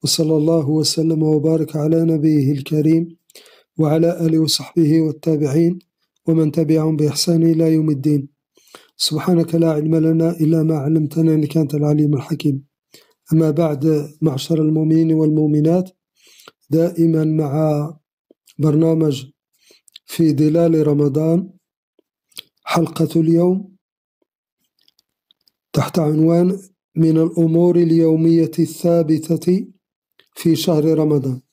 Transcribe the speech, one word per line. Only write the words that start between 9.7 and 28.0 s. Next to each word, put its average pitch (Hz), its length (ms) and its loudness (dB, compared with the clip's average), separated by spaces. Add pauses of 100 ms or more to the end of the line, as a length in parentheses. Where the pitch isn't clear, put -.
علم 156 240 -2
لنا 165 360 2
إلا 160 320 0
ما 160 140 0
علمتنا 156 560 0
إنك 151 240 -2
أنت 151 180 -2
العليم 147 380 0
الحكيم. 139 520 -4 (680)
أما 160 180 2
بعد، 151 680 -2
معشر 156 400 -2
المؤمنين 156 520 0
والمؤمنات، 156 800 0 (800)
دائما 165 540 0
مع 156 300 -2 (1040)
برنامج 156 680 0 (800)
في 160 280 0
ظلال 156 540 2
رمضان، 151 640 0 (1120)
حلقة 165 580 -2
اليوم 170 540 0 (2000)
تحت - 260 -4
عنوان 170 640 2 (340)
من 160 220 2
الأمور 165 580 2
اليومية 165 840 2